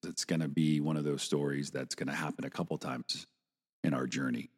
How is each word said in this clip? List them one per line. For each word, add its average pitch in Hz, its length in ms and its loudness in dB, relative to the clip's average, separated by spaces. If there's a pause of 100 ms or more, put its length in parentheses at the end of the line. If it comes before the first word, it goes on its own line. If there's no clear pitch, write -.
It's - 200 -4
gonna 82 240 2
be 76 320 6
one 78 160 2
of 73 80 0
those 71 160 0
stories 71 500 0
that's 67 240 -4
gonna - 180 -4
happen 76 300 -4
a 69 60 -4
couple 82 280 -4
times - 480 -6 (600)
in 80 80 4
our 65 140 0
journey 62 500 -2